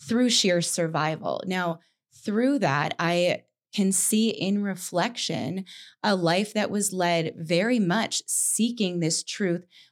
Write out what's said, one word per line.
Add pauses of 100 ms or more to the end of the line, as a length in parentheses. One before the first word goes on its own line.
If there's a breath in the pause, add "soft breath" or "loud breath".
through
sheer
survival.
Now, (340 soft breath)
through
that,
I (300)
can
see
in
reflection (360 loud breath)
a
life
that
was
led
very
much
seeking
this
truth (240 loud breath)